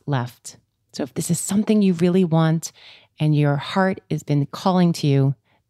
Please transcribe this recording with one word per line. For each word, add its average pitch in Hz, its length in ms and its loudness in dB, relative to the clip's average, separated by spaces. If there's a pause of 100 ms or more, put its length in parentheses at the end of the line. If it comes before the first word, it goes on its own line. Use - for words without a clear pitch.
left. 120 500 -6 (340)
So - 120 -8
if 139 100 -12
this - 160 -8
is 170 100 -2
something 214 440 0
you 190 100 2
really 180 300 2
want 160 480 0 (480)
and 151 160 2
your 143 220 2
heart 190 520 -2
has 151 140 -4
been 143 240 0
calling 180 460 2
to - 140 -2
you, 139 280 2 (340)